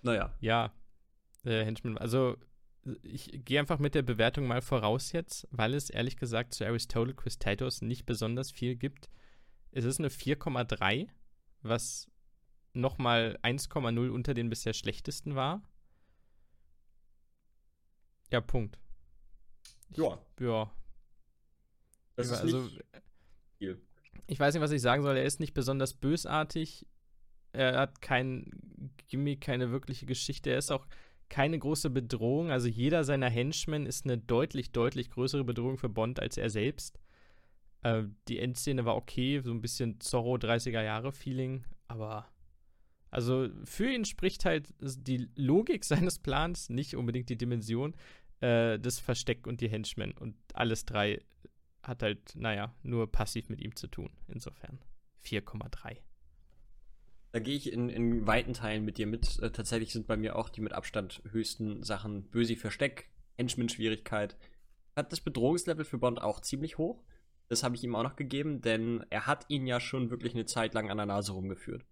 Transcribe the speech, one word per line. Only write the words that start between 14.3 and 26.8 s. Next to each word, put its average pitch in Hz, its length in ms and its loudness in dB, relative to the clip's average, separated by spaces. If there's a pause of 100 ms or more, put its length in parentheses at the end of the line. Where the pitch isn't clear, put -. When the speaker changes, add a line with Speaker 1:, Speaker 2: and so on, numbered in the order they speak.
Speaker 2:
den 117 160 2
bisher 110 240 -2
schlechtesten - 640 -4
war. 151 280 0 (2750)
Ja, 120 100 4
Punkt. 117 360 0 (1120)
Ich, - 60 -6
Speaker 1:
Ja. 135 220 0 (200)
Speaker 2:
ja. 110 320 0 (1400)
Speaker 1:
Das 123 120 -2
Speaker 2:
Ja, 120 80 0
Speaker 1:
ist 92 60 0
Speaker 2:
also, 127 220 2
Speaker 1:
nicht - 200 -12 (720)
viel. 92 240 -8 (460)
Speaker 2:
ich 151 120 -4
weiß 143 140 6
nicht, 165 80 2
was 151 100 2
ich 143 100 2
sagen 123 220 6
soll. 139 140 4
Er 131 80 4
ist 139 140 0
nicht 160 140 -4
besonders 135 400 2
bösartig. 156 920 -2 (680)